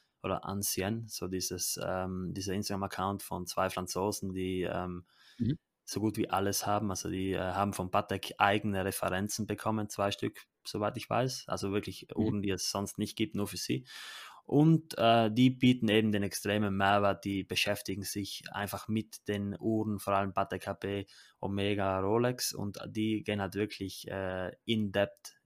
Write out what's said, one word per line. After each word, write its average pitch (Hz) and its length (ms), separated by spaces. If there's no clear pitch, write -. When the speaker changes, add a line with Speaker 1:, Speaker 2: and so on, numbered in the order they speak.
Speaker 1:
oder 92 220
Ancien, 101 640
so - 180
dieses, 90 580
ähm, 92 500
dieser 98 200
Instagram-Account 98 720
von 90 220
zwei 95 240
Franzosen, 95 640
die, 92 300
ähm, 90 440
Speaker 2:
Mhm. 123 200
Speaker 1:
so - 140
gut 107 180
wie 107 140
alles 98 360
haben. 104 240
Also 90 200
die, 92 220
äh, 87 80
haben 95 320
von 92 180
Patek - 480
eigene 101 460
Referenzen 95 640
bekommen, 107 400
zwei 101 240
Stück, - 320
soweit 107 320
ich - 140
weiß. 127 380
Also 98 240
wirklich 98 420
Speaker 2:
Mhm. 110 100
Speaker 1:
Uhren, 104 180
die 98 80
es 92 200
sonst 101 280
nicht 104 180
gibt, 107 180
nur 101 140
für 90 80
sie. 123 300
Und, 160 540
äh, 113 320
die 127 200
bieten 123 380
eben 107 220
den 101 140
extremen 101 520
Mehrwert, 98 480
die 98 200
beschäftigen 98 580
sich - 480
einfach 101 380
mit 110 400
den 101 300
Uhren, 107 420
vor 101 140
allem 98 200
Patek 95 320
H 98 80
P, 98 320
Omega, 98 600
Rolex 120 520
und 101 260
die 107 340
gehen 104 180
halt 95 140
wirklich, 101 540
äh, 92 440
in 107 260
depth 101 440